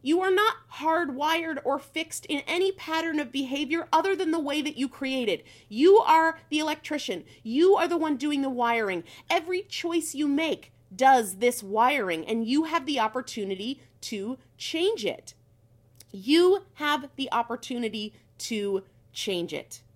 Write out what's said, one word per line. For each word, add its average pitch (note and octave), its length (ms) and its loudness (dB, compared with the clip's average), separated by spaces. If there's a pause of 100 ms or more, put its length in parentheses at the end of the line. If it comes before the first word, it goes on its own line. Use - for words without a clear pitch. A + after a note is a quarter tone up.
You D#4+ 200 0
are F#4+ 100 2
not G#4 240 4 (220)
hardwired D#4+ 840 -2
or C4+ 140 0
fixed - 480 -8
in C#4+ 220 -4
any F#4 240 0
pattern D#4+ 480 -4
of B3+ 120 -6
behavior C#4 640 -4
other F#4+ 220 2
than E4 160 -2
the E4 80 0
way C#4+ 220 -2
that D4 140 -6
you C4 140 -4
create C4 400 -2
it. F3 160 -2 (240)
You E4 300 8
are D#4+ 400 4 (100)
the D4+ 80 -2
electrician. D4+ 680 -4 (200)
You D4+ 320 4
are E4+ 120 2
the E4+ 100 0
one D4+ 200 0
doing C#4+ 240 -2
the C4+ 80 -2
wiring. A#3 540 0 (260)
Every F4+ 320 0
choice E4+ 540 -4
you D4 120 -2
make C#4+ 460 -2 (200)
does A#3 420 4
this A#3+ 260 0
wiring, G#3 640 0
and A3+ 220 -2
you C#4+ 160 2
have D#4 240 -2
the C#4+ 120 -2
opportunity A3 800 -4 (220)
to A3 380 -8 (180)
change E4 480 -2
it. - 300 -8 (760)
You E4+ 640 4
have D4 420 -4
the C4+ 160 -4
opportunity A3+ 840 -4 (260)
to G3+ 440 -2 (300)
change F3 400 -4
it. - 300 -12 (120)